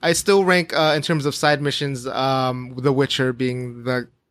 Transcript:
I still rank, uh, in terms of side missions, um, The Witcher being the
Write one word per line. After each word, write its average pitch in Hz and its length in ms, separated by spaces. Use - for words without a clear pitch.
I 170 100
still 196 320
rank, 180 320
uh, 156 180
in 151 80
terms 151 240
of 139 80
side 147 280
missions, 139 440
um, 127 680
The 135 160
Witcher 131 400
being 123 520
the 123 240